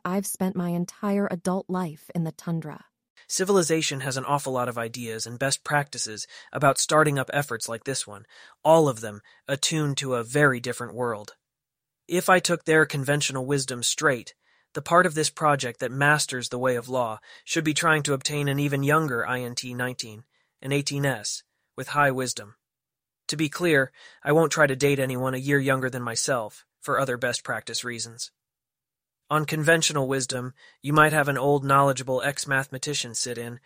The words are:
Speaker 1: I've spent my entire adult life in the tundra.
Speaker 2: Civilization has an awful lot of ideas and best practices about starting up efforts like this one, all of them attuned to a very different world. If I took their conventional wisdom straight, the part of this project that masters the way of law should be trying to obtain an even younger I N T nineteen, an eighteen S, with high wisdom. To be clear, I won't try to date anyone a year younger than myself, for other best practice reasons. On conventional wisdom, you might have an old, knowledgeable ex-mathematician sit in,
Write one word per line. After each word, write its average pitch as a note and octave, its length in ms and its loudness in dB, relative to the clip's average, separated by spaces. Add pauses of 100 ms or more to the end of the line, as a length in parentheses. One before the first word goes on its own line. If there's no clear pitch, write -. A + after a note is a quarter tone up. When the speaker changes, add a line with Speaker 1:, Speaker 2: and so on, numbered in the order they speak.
Speaker 1:
I've G3 220 -2
spent - 300 -2
my F3 140 -2
entire G3+ 600 -2
adult F3+ 400 -4
life F3+ 420 -6
in E3 120 0
the D#3+ 80 -4
tundra. D#3+ 520 -6 (440)
Speaker 2:
Civilization E3 720 2
has C3 160 -4
an C3 80 -4
awful C#3 280 -2
lot B2 160 0
of A#2 100 -6
ideas A#2 480 -8
and A#2+ 120 -12
best C3+ 240 0
practices B2 640 -4 (260)
about C#3 260 4
starting D3+ 420 4
up C3 120 -6
efforts C#3 360 -4
like A#2 160 -8
this C3+ 200 -4
one, G2+ 220 -16 (380)
all D#3 240 8
of A2+ 120 -2
them G#2 200 -10 (260)
attuned C#3+ 520 -2
to C3 160 -2
a A#2 100 -2
very C3+ 340 4
different A#2 360 -8
world. A2+ 420 -6 (720)
If F3 200 0
I F#3 120 6
took E3+ 240 -2
their D#3+ 200 4
conventional C#3 640 -2
wisdom C3 380 -2
straight, C#3 500 0 (400)
the D3 80 -8
part F3 240 4
of D#3 80 -2
this D#3 160 0
project C#3 500 0
that A#2+ 120 -4
masters C#3 560 2
the B2 100 -6
way B2+ 160 2
of A#2+ 140 -6
law A#2+ 320 -2 (240)
should D#3+ 200 -2
be D3+ 100 0
trying D#3 300 4
to C#3+ 80 -2
obtain C#3+ 360 -2
an C#3 100 0
even C#3+ 240 0
younger C#3 420 2
I B2 160 -4
N B2 140 -8
T B2 180 -8
nineteen, B2 520 -8 (360)
an C3+ 120 -6
eighteen C#3+ 340 0
S, A2+ 380 -4 (320)
with C3 120 -10
high C#3+ 220 4
wisdom. A#2+ 460 -6 (720)
To D3+ 80 -6
be D3+ 140 0
clear, D3 420 2 (320)
I D3 80 2
won't D#3 200 6
try D3+ 140 6
to C#3 80 0
date C#3 240 2
anyone C3 360 -2
a C3 40 -4
year C#3 200 2
younger C3 320 0
than B2 120 -6
myself, A#2 640 -4 (160)
for B2+ 180 -2
other B2 200 0
best A#2+ 260 -4
practice A2+ 400 -6
reasons. A#2 460 -10 (1000)
On D3+ 160 0
conventional D#3 640 2
wisdom, B2+ 460 -4 (260)
you C#3+ 140 -2
might D3+ 180 8
have D3 160 2
an C#3 80 0
old, C#3 260 2
knowledgeable C3+ 600 2
ex-mathematician C3+ 920 -4
sit A#2+ 220 -6
in, A#2+ 300 -10